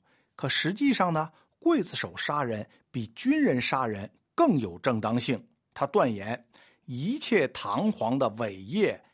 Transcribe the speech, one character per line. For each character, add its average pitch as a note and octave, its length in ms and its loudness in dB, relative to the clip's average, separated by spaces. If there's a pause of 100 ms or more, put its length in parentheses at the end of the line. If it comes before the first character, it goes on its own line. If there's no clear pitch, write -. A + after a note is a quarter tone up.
(360)
可 - 120 -4
实 D3+ 240 0
际 C4+ 220 2
上 F3+ 180 2
呢， D#3+ 200 -2 (280)
刽 D#4+ 240 2
子 D#3+ 120 -10
手 F2+ 200 -6
杀 D3 280 -2
人 A2 260 -4 (220)
比 A2+ 160 -4
军 D4+ 340 0
人 D#3 180 4
杀 B2+ 280 0
人 G#2 200 -4 (280)
更 C4+ 240 4
有 F2 180 -4
正 A2+ 240 0
当 A2 180 0
性。 A#2+ 240 -2 (300)
他 F#3 140 -2
断 D#3+ 260 2
言， G#2 320 -8 (400)
一 D3+ 320 -4
切 F3+ 300 2
堂 C3 440 -2
皇 B2 280 -2
的 B2 180 2
伟 G2+ 240 -6
业， B2 420 -2 (100)